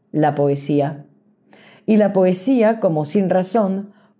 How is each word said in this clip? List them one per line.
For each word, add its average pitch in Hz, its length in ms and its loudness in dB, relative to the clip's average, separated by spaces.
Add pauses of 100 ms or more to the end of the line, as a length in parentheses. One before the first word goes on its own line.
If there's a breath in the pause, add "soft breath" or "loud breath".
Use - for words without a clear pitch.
(120)
la 151 240 0
poesía. 143 720 -2 (800 loud breath)
Y 220 100 2
la 208 160 4
poesía, 208 680 2
como 151 240 0
sin 190 240 0
razón, 190 640 -2 (280 loud breath)